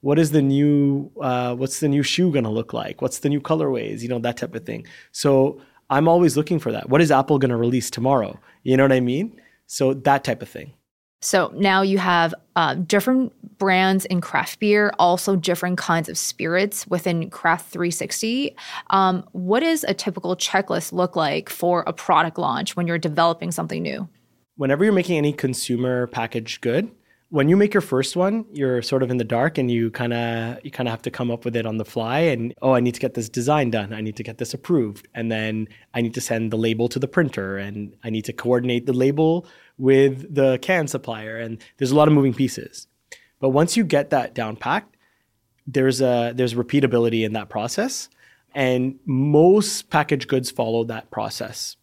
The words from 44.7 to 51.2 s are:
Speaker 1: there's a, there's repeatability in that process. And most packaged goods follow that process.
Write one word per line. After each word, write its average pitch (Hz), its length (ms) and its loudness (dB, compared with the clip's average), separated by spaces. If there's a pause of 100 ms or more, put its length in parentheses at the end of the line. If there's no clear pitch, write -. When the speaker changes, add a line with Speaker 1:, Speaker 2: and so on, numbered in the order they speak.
Speaker 1:
there's 131 360 2
a, 120 340 0
there's 123 160 0
repeatability 117 720 2
in 107 80 -2
that 107 160 -6
process. 156 640 -4 (440)
And 131 520 0
most 151 840 4
packaged 147 400 0
goods 127 220 -2
follow 113 340 -2
that 113 260 -12
process. - 720 -8